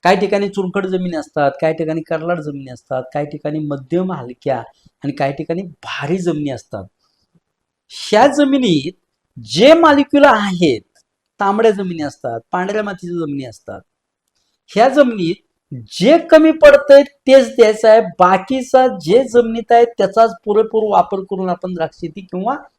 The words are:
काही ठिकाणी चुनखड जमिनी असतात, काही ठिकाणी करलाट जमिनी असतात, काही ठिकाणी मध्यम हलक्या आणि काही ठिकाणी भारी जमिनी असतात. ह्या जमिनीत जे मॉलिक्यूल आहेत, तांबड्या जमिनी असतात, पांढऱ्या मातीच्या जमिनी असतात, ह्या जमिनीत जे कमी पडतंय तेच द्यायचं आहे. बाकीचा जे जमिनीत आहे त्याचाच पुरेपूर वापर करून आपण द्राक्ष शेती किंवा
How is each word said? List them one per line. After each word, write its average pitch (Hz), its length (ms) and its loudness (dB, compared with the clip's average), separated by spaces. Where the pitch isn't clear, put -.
काही 190 160 2
ठिकाणी 202 300 -2
चुनखड 190 360 -6
जमिनी 180 320 -6
असतात, 147 340 -4
काही 160 120 -2
ठिकाणी 156 280 -6
करलाट 160 380 -6
जमिनी 139 320 -12
असतात, 127 320 -10
काही 147 120 -6
ठिकाणी 151 340 -10
मध्यम 151 520 -6
हलक्या 127 460 -8
आणि 139 80 -6
काही 139 220 -6
ठिकाणी 165 280 -8
भारी 165 560 -8
जमिनी 156 320 -4
असतात. 113 340 -12
ह्या 220 360 2
जमिनीत 254 640 0
जे 170 360 4
मॉलिक्यूल 294 520 2
आहेत, 185 560 0
तांबड्या 214 320 0
जमिनी 185 320 -6
असतात, 123 360 -8
पांढऱ्या 196 320 -4
मातीच्या 180 340 -10
जमिनी 143 280 -8
असतात, 107 360 -18
ह्या 226 180 2
जमिनीत 226 460 0
जे 277 260 2
कमी 320 340 4
पडतंय 285 520 6
तेच 262 440 4
द्यायचं 220 420 2
आहे. 220 120 6
बाकीचा 254 680 2
जे 196 400 0
जमिनीत 226 440 0
आहे 233 140 6
त्याचाच 226 500 0
पुरेपूर 220 460 -2
वापर 196 280 0
करून 190 300 -8
आपण 185 240 -8
द्राक्ष 160 240 -8
शेती 170 240 -14
किंवा 196 340 -8